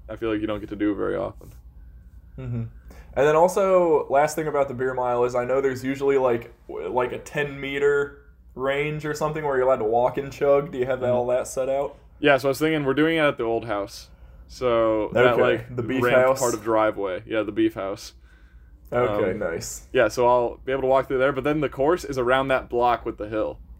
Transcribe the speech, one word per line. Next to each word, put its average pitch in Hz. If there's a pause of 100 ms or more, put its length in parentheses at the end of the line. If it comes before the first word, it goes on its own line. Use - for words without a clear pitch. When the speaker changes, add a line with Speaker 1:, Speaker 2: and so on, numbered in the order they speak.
Speaker 1:
I 110
feel 110
like 107
you 107
don't 107
get -
to 104
do 104
very 98
often. - (880)
Speaker 2:
Mm-hmm. 120 (540)
And 135
then 156
also, 180
last 147
thing 156
about 143
the 127
beer 127
mile 123
is 123
I 123
know 131
there's 127
usually, 135
like, 120 (160)
w-, 76
like, 123
a 113
ten 143
meter 143 (320)
range 147
or 147
something 151
where 139
you're 127
allowed 131
to 110
walk 120
and 135
chug. 143
Do 135
you 123
have 127
that, 123
Speaker 1:
Mm-hmm. 123
Speaker 2:
all 120
that 123
set 131
out? 139 (220)
Speaker 1:
Yeah, 147
so 139
I -
was 131
thinking 156
we're 135
doing 160
it 156
at 147
the 120
old 113
house. 101 (480)
So, 113
that, 123
Speaker 2:
Okay, 120
Speaker 1:
like, 123
Speaker 2:
the 123
beef 127
Speaker 1:
ramped 127
Speaker 2:
house? 131
Speaker 1:
part 120
of 104
driveway. 107
Yeah, 110
the 101
beef 110
house. 98 (800)
Speaker 2:
Okay, 104
Speaker 1:
Um, 104
Speaker 2:
nice. 87
Speaker 1:
yeah, 123
so 120
I'll 123
be 131
able 135
to 131
walk 131
through 135
there, 135
but 131
then 147
the 135
course 156
is 135
around 131
that 131
block 120
with 117
the 107
hill. 107 (220)